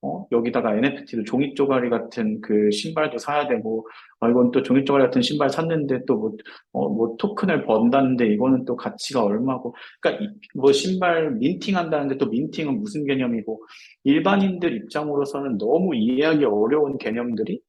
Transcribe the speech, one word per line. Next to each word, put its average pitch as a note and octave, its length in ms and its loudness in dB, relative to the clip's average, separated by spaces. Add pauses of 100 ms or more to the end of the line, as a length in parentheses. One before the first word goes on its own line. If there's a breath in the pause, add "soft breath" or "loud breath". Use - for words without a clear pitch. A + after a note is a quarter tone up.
어? E2+ 300 -8
여기다가 A#2 440 0
엔에프티도 A#2 480 -2
종이 C3+ 300 -2
쪼가리 C3 360 2
같은 A2 500 -2
그 G#2 300 2
신발도 D3+ 480 -2
사야 D3 300 -2
되고, A2 380 -2 (340 loud breath)
아, A#2 100 2
이건 B2 220 4
또 C3+ 100 2
종이 C3+ 240 2
쪼가리 C#3 180 4
같은 B2 160 2
신발 C#3+ 300 0
샀는데 D3+ 560 0
또 B2+ 100 2
뭐, G#2+ 160 -4 (400 loud breath)
어, C#2 160 -2
뭐 A2+ 300 -2
토큰을 F#3 480 -2
번다는데 A#2+ 600 4
이거는 B2+ 360 2
또 A#2+ 120 -4
가치가 - 460 -4
얼마고." A#2+ 520 -2 (260 loud breath)
그러니까 - 240 -2
이, G#3 40 -6 (260)
뭐 C#3 180 6
신발 E3+ 600 2
민팅한다는데 D3+ 840 -2
또 C3+ 100 0
민팅은 C3+ 540 -2
무슨 G#2+ 260 -6
개념이고, A#2 560 -2 (420 loud breath)
일반인들 F3 720 2
입장으로서는 C#3 840 -4
너무 D3+ 360 2
이해하기 C3+ 520 2
어려운 B2+ 520 2
개념들이 A#2+ 720 -4